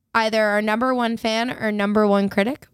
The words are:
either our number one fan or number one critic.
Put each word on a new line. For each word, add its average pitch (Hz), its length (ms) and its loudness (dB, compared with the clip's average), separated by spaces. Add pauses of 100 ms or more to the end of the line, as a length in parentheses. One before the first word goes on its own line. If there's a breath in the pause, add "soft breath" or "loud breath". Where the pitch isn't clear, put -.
(140)
either 220 280 2
our 208 180 2
number 226 340 0
one 233 220 -2
fan 226 340 -2
or 226 220 -4
number 208 340 2
one 202 220 2
critic. 214 460 -4